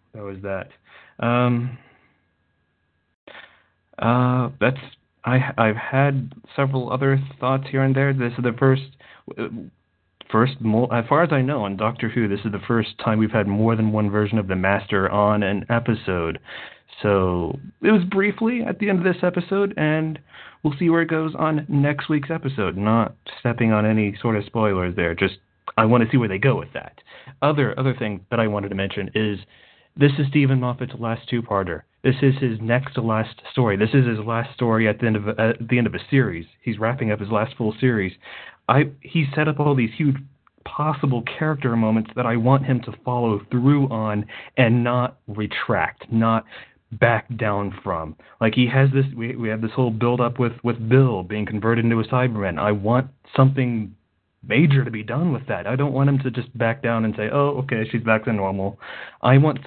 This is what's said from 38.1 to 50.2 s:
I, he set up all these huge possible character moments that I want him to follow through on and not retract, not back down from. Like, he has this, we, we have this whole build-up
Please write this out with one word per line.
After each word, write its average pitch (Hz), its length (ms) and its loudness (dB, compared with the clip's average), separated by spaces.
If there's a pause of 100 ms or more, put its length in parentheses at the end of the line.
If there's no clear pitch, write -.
I, 139 220 6 (100)
he 160 240 0 (100)
set 151 120 0
up 147 120 0
all 147 160 2
these 117 200 2
huge 143 200 2 (500)
possible 135 580 -2 (140)
character 135 380 -2
moments 110 400 2
that 123 100 -2
I 117 120 0
want 131 280 4
him 131 200 2
to - 80 -10 (100)
follow 117 380 0 (100)
through 139 380 4
on 107 360 -2 (320)
and 120 260 4
not 123 340 0 (100)
retract, 104 840 -4
not 113 340 2 (480)
back 113 320 2 (120)
down 101 460 -4
from. 82 320 -6 (240)
Like, 113 160 2
he 123 120 4
has 135 240 4
this, 135 140 2 (100)
we, 117 200 -8
we 113 140 -6
have 110 120 -4
this 110 100 -2
whole 123 200 0
build-up 120 480 0